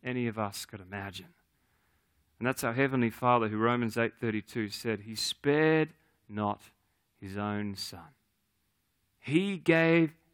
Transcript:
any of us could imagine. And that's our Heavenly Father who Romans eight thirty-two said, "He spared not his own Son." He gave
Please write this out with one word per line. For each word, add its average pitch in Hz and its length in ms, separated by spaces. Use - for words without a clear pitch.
any 123 240
of 110 120
us 101 280
could 104 140
imagine. 95 520
And 113 80
that's 127 180
our 117 100
Heavenly 131 360
Father 120 380
who 107 80
Romans 117 400
eight 117 220
thirty-two 110 500
said, 104 320
"He 110 140
spared 156 800
not 104 340
his 98 200
own 104 380
Son." - 380
He 190 380
gave 165 580